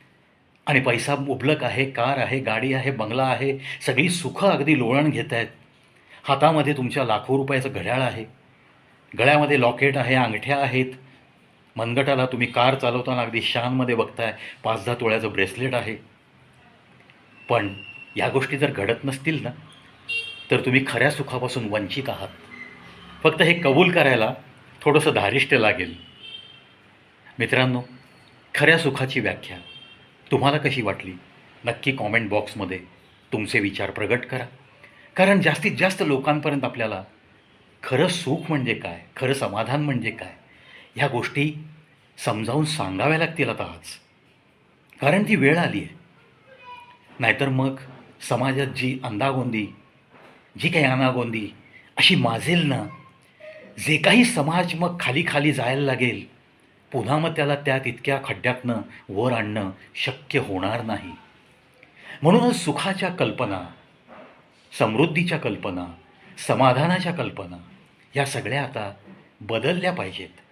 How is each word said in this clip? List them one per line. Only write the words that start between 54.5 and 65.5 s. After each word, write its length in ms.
मग 240
खाली 280
खाली 240
जायला 300
लागेल, 440
पुन्हा 260
मग 140
त्याला 240
त्या 240
तितक्या 440
खड्ड्यातनं 580
वर 220
आणणं 400
शक्य 440
होणार 420
नाही. 300
म्हणूनच 340
सुखाच्या 540
कल्पना, 580
समृद्धीच्या 580
कल्पना, 480